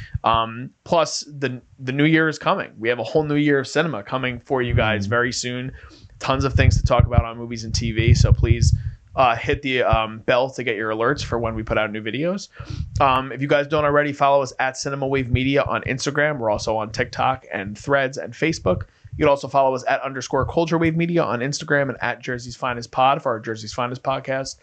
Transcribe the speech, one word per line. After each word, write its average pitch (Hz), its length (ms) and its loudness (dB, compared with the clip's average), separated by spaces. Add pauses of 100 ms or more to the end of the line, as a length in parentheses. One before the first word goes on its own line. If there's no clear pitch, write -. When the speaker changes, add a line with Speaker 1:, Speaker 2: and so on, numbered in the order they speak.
(220)
Speaker 1:
Um, 113 480 0 (140)
plus, 160 380 2
the, 135 380 -6 (200)
the 127 120 -4
new 143 120 4
year 160 240 6
is 151 100 -4
coming. 165 400 -2
We 110 100 0
have 120 120 2
a 113 40 -4
whole 156 200 2
new 147 120 -2
year 147 240 4
of 131 80 -4
cinema 147 360 -2
coming 127 360 -4
for 131 220 -2
you 120 120 0
guys 107 320 2
Speaker 2:
Mm. 104 40 -4
Speaker 1:
very 120 220 2
soon. 123 400 -6 (480)
Tons 135 240 0
of 131 100 -2
things 131 220 4
to - 80 4
talk 123 220 4
about 117 180 2
on 117 120 -8
movies 117 280 -8
and 113 100 -6
T 117 160 -2
V. 113 240 4
So 110 180 6
please, 117 440 4 (400)
uh, 127 180 4
hit 143 280 -2
the, 127 200 2
um, 110 380 2
bell 127 300 2
to 131 120 -8
get 120 140 -2
your 110 160 -4
alerts 117 320 0
for - 120 -4
when 113 200 -2
we 110 80 -6
put 117 120 -2
out 107 140 0
new 107 100 -8
videos. 147 480 -4 (520)
Um, 131 320 2
if 127 100 -8
you 147 60 -2
guys 143 180 2
don't 151 180 0
already, 147 280 2
follow 139 280 4
us 127 200 -4
at 131 160 -2
Cinema 139 320 -6
Wave 135 220 0
Media 131 340 2
on 110 180 -2
Instagram. 147 560 -2
We're 113 120 -2
also 107 260 -2
on 107 160 -4
TikTok 127 600 -2
and 101 240 -8
Threads 139 420 0
and 98 140 -10
Facebook. 160 500 -2 (360)
You 151 60 0
can 147 40 6
also 139 200 2
follow 135 260 2
us 120 140 -6
at 131 140 2
underscore 135 440 -2
Culture 165 320 0
Wave 165 180 2
Media 170 280 2
on 117 160 0
Instagram 143 480 0
and 123 120 -8
at 113 200 -4
Jersey's 123 340 -8
Finest 120 380 -6
Pod 135 280 4
for 127 120 -2
our 110 80 -4
Jersey's 110 340 -8
Finest 123 300 -6
podcast 135 580 -4